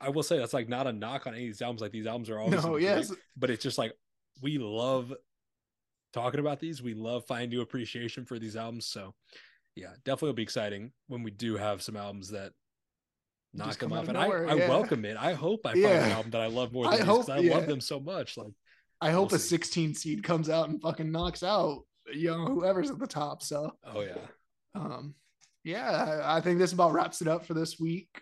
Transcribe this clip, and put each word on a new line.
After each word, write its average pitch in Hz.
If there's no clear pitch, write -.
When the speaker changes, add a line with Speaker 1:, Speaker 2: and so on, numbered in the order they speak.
Speaker 1:
I 135
will 151
say 160
that's, 117
like, 120
not 127
a 123
knock 117
on 117
any 120
of 120
these 104
albums. 120
Like, 104
these 110
albums 110
are 110
always 165
Speaker 2:
No, 165
Speaker 1:
great, 156
Speaker 2:
yes. 208
Speaker 1:
but 127
it's 113
just, 131
like, 113
we 151
love 123
talking 127
about 143
these. 160
We 117
love 117
finding 120
new 120
appreciation 120
for 117
these 110
albums. 113
So, 98
yeah, 90
definitely 135
will 135
be 117
exciting 107
when 120
we 110
do 110
have 104
some 107
albums 101
that 98
knock 101
Speaker 2:
Just 107
Speaker 1:
them 123
Speaker 2:
come 160
out -
Speaker 1:
off. -
Speaker 2:
of -
Speaker 1:
And -
I, 165
Speaker 2:
nowhere, 190
Speaker 1:
I 151
Speaker 2:
yeah. 175
Speaker 1:
welcome 165
it. 107
I 165
hope 170
I 113
find 180
Speaker 2:
Yeah. 175
Speaker 1:
an 104
album 110
that 113
I 110
love 117
more 123
Speaker 2:
I -
Speaker 1:
than 226
these, 190
Speaker 2:
hope, 220
Speaker 1:
'cause -
I 135
Speaker 2:
yeah. 170
Speaker 1:
love 170
them 139
so 139
much. 151
Like, 104
Speaker 2:
I 156
hope 180
Speaker 1:
we'll 160
Speaker 2:
a -
Speaker 1:
see. -
Speaker 2:
sixteen 165
seed 202
comes 160
out 156
and 151
fucking 156
knocks 170
out, 180
you 165
know, 165
whoever's 190
at -
the 262
top. 147
So, 151
Speaker 1:
Oh, 110
yeah. 101
Speaker 2:
um, 143
yeah, 165
I, 156
I -
think 175
this 180
about 175
wraps -
it 160
up 165
for -
this 160
week. 165